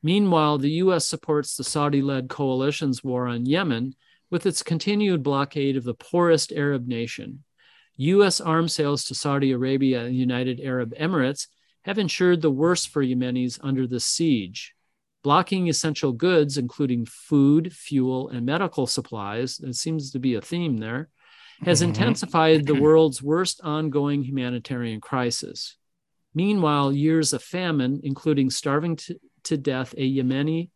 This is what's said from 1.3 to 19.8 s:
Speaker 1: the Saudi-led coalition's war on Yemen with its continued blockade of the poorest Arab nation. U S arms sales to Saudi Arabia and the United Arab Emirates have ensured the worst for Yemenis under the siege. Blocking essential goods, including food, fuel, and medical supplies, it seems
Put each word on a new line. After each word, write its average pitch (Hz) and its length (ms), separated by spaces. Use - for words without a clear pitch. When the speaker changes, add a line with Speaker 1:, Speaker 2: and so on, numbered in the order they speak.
Speaker 1:
the 127 80
Saudi-led 139 640
coalition's 135 720
war 123 240
on 120 200
Yemen 135 480
with 175 160
its 185 180
continued 190 600
blockade 139 560
of 120 60
the 120 100
poorest 170 580
Arab 143 340
nation. 117 560
U 180 260
S 190 160
arms 165 360
sales 143 300
to 135 100
Saudi 139 380
Arabia 131 480
and 120 100
the 127 80
United 127 420
Arab 127 360
Emirates 147 500
have 196 120
ensured 180 440
the 156 80
worst 165 380
for 147 140
Yemenis 127 600
under 135 240
the 123 140
siege. 113 760
Blocking 175 460
essential 147 440
goods, 147 460
including 123 480
food, 151 680
fuel, 127 560
and 120 160
medical 156 420
supplies, 110 760
it 131 140
seems 156 360